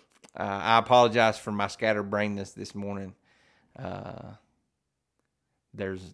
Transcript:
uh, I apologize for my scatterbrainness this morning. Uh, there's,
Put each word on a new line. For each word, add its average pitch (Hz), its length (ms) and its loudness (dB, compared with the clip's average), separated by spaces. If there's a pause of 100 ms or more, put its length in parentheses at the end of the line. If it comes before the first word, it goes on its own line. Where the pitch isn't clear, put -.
(380)
uh, - 40 -6
I 101 360 2
apologize 117 600 6
for - 140 -8
my 101 140 -2
scatterbrainness 104 880 -2
this 101 200 -12
morning. 101 400 -8 (640)
Uh, 95 560 -12 (1400)
there's, 95 260 -6 (140)